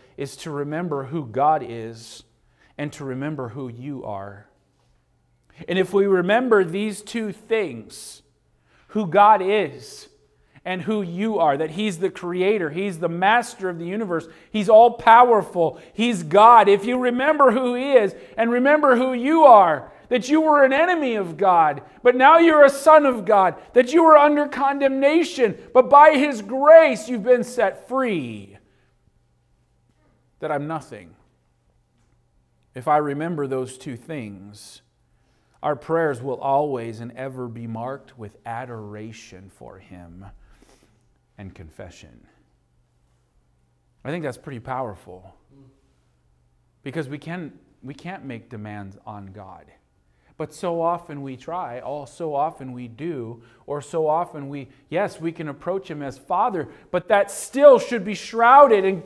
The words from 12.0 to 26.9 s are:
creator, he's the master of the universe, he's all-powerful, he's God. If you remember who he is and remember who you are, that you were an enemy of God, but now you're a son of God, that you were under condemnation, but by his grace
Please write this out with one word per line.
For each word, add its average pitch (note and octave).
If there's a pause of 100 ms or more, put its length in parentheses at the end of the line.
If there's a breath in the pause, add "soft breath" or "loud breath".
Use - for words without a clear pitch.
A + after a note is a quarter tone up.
creator, F3+
he's F3+
the E3+
master F#3+
of E3+
the E3+
universe, F3+ (220 soft breath)
he's G#3
all-powerful, A3 (140 loud breath)
he's A3
God. G#3
If G3
you B3
remember C4
who B3
he C4+
is G#3 (220 loud breath)
and A#3
remember C4+
who C4
you D4
are, F#3 (200 loud breath)
that B3
you D#4
were D4
an C4
enemy D#4
of E3+
God, E3+ (200 soft breath)
but B3
now C4+
you're D#4
a C#4
son D4
of A#3+
God, F#3+ (160 loud breath)
that B3+
you E4
were D#4
under D4
condemnation, C#4 (160 loud breath)
but B3
by D4
his C4+
grace C4+